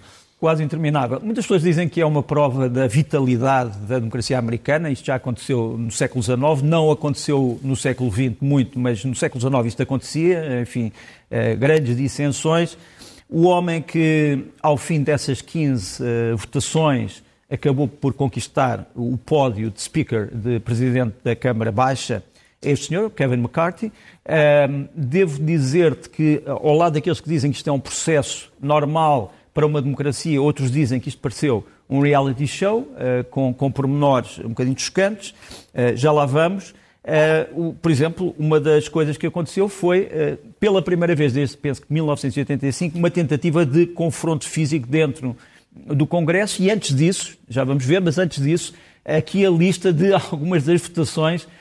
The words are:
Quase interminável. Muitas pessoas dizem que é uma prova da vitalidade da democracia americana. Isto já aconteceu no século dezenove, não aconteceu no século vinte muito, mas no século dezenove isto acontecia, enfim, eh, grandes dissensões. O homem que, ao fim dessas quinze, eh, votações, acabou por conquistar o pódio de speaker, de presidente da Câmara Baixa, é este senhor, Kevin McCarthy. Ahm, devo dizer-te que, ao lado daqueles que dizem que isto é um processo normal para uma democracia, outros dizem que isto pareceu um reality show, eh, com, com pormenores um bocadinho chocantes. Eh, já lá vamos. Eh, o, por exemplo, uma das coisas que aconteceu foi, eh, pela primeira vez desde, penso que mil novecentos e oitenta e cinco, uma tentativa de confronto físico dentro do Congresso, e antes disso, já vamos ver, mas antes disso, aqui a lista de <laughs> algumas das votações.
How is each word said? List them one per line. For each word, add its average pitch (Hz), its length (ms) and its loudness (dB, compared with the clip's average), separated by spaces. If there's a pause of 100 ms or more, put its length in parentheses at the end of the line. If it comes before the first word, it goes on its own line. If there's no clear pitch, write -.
(400)
Quase 160 240 0
interminável. 147 560 -2
Muitas 226 260 -4
pessoas 185 180 2
dizem 170 260 2
que - 100 -4
é 165 60 2
uma 151 160 2
prova 135 480 0
da 127 160 0
vitalidade 127 960 0
da 113 180 -4
democracia 117 400 -2
americana. 139 540 -2
Isto - 140 -6
já 135 100 -2
aconteceu 120 640 -4
no 117 100 -4
século 131 320 -2
dezenove, 131 420 0
não 156 280 2
aconteceu 139 720 0
no 135 120 -2
século 127 360 -2
vinte 117 300 -2
muito, 139 360 2
mas 123 260 -2
no 131 120 -4
século 143 240 -4
dezenove 127 300 0
isto 107 120 -6
acontecia, 151 800 -2
enfim, 117 300 -4 (400)
eh, 113 240 0
grandes 131 420 2
dissensões. 147 800 0 (500)
O 165 200 4
homem 175 340 2
que, 156 640 2 (160)
ao 151 160 2
fim 160 240 -2
dessas 135 400 -2
quinze, 131 640 -4
eh, 117 320 0
votações, 123 880 -2 (260)
acabou 139 380 0
por 135 260 -4
conquistar 123 840 -4
o 123 220 -4
pódio 117 540 0
de - 100 -16
speaker, 113 500 -4
de 117 280 -2
presidente 120 640 0
da 117 120 0
Câmara 113 360 -2
Baixa, 123 500 -2 (400)
é - 80 -2
este - 200 0
senhor, 202 200 -2
Kevin 131 300 0
McCarthy. 170 520 -2 (320)
Ahm, 147 600 2 (100)
devo 151 480 0
dizer-te 156 680 2
que, 151 340 0
ao 147 300 2
lado 165 180 4
daqueles 156 260 -2
que - 80 -14
dizem 147 220 0
que 135 80 -2
isto - 100 -8
é 151 60 0
um 139 60 0
processo - 720 -2 (100)
normal 147 720 2 (200)
para 147 120 2
uma 151 160 0
democracia, 139 580 -2
outros 135 300 2
dizem 127 300 0
que - 100 -8
isto 113 100 -14
pareceu 123 460 -2 (240)
um 135 100 0
reality 139 460 2
show, 214 500 -2
eh, 127 280 -2
com, 131 280 -2
com 131 200 -2
pormenores 135 680 0
um 104 120 -10
bocadinho 127 280 -2
chocantes. - 560 -2 (400)
Eh, 123 220 0
já 139 160 2
lá 147 160 4
vamos. 165 480 0 (280)
Eh, 156 500 2
o, 165 200 -4
por - 160 -2
exemplo, 165 480 0
uma 156 220 2
das 151 280 4
coisas 151 300 -2
que - 80 -6
aconteceu 175 420 -2
foi, 180 440 0
eh, 147 260 -2 (220)
pela 196 200 4
primeira 170 360 0
vez 143 180 2
desde, 139 240 -2
penso 143 240 -6
que - 100 -10
mil 156 140 0
novecentos 143 320 -2
e - 40 0
oitenta 139 260 -2
e 139 40 0
cinco, 170 280 -4
uma 170 100 2
tentativa 165 560 2
de 160 220 4
confronto 165 600 -4
físico 151 380 -2
dentro 131 500 -2 (380)
do 147 320 -2
Congresso, 175 560 0
e 185 80 4
antes 202 260 0
disso, 165 400 0 (140)
já 131 140 -2
vamos 135 200 0
ver, 151 160 2
mas 170 200 0
antes 156 240 -2
disso, 160 320 -2 (280)
aqui 156 400 0
a 190 60 6
lista 180 420 2
de 180 220 4
<laughs> - 0 -
algumas 165 520 0
das 170 160 4
votações. 160 640 -2 (140)